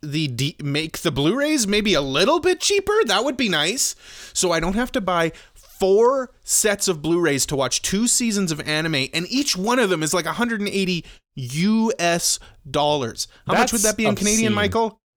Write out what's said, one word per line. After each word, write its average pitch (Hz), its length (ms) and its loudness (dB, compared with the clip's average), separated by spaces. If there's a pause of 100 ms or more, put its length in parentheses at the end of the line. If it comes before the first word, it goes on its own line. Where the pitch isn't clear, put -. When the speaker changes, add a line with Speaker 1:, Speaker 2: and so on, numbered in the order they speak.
Speaker 1:
the 151 260 -2
D-, 131 340 -4
make 147 360 -4
the 170 120 -2
Blu-rays 226 560 0
maybe 208 280 0
a 143 80 2
little 165 360 2
bit 359 220 0
cheaper. 403 320 0 (140)
That 214 180 0
would 277 140 -2
be 254 100 0
nice. 170 460 -2 (400)
So 175 180 0
I 165 80 2
don't 175 140 -2
have 240 180 -2
to 254 80 -2
buy 170 320 0 (220)
four 233 760 2 (140)
sets 202 440 0
of 165 120 -2
Blu-rays 156 460 2
to 147 100 -4
watch 131 240 0
two 214 260 0
seasons 202 460 0
of 147 160 -4
anime, 151 460 -2
and 170 160 -4
each 262 260 0
one 220 220 0
of 226 100 2
them 170 140 0
is, 156 100 0
like, 170 140 0
a 165 80 -4
hundred 233 260 -2
and 202 80 -2
eighty 185 360 -2 (320)
U 185 600 0
S 170 400 0 (320)
dollars. 147 580 -2 (180)
How - 80 0
much 247 180 4
would 233 80 -2
Speaker 2:
That's 214 120 2
Speaker 1:
that 208 40 -6
be 226 100 -2
in 208 80 2
Canadian, 214 380 0
Speaker 2:
obscene. - 20 0
Speaker 1:
Michael? 208 460 -2 (160)